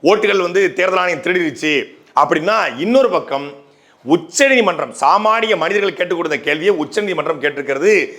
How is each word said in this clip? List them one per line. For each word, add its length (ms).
ஓட்டுகள் 440
வந்து 160
தேர்தல் 300
ஆணையம் 240
திருடிருச்சு 480
அப்படின்னா, 400
இன்னொரு 320
பக்கம் 360
உச்சநீதிமன்றம் 960
சாமானிய 560
மனிதர்கள் 420
கேட்டுக் 200
கொடுத்த 200
கேள்வியை 360
உச்சநீதிமன்றம் 680
கேட்டிருக்கிறது. 500